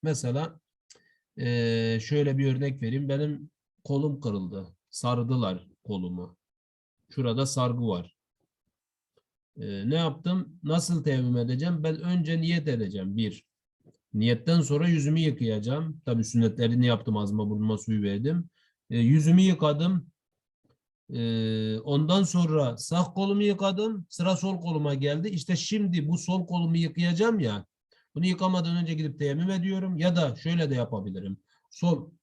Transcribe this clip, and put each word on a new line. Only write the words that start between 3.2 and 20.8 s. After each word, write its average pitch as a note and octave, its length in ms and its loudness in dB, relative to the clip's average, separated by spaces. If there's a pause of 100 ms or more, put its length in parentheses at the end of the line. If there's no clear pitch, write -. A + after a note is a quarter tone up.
kolum C#3 360 -2
kırıldı. F#2+ 560 -6 (140)
Sardılar A#2+ 760 -2 (160)
kolumu. F2+ 520 -8 (720)
Şurada B2 360 -2
sargı B2 420 0
var. F2 280 -4 (1400)
E, G#2 340 -6
ne D3 40 0
yaptım? E3+ 680 -2
Nasıl E3 420 0
teyemmüm B2+ 320 0
edeceğim? C3+ 460 -2
Ben D#3 180 -2
önce E3 400 0
niyet D#3+ 280 0
edeceğim. G2+ 480 -4
Bir. G#2+ 280 -4 (680)
Niyetten A#2+ 460 2
sonra D3 280 2
yüzümü D#3 320 4
yıkayacağım. C3 840 -2
Tabii A#2 200 0
sünnetlerini A#2 600 2
yaptım. A2+ 300 2
Ağzıma G#2 340 -2
burnuma G#2+ 280 0
suyu G#2+ 240 -2
verdim. B2+ 480 -2 (400)
E, A#2 80 0
yüzümü D#3 440 6
yıkadım. E3+ 680 2 (1000)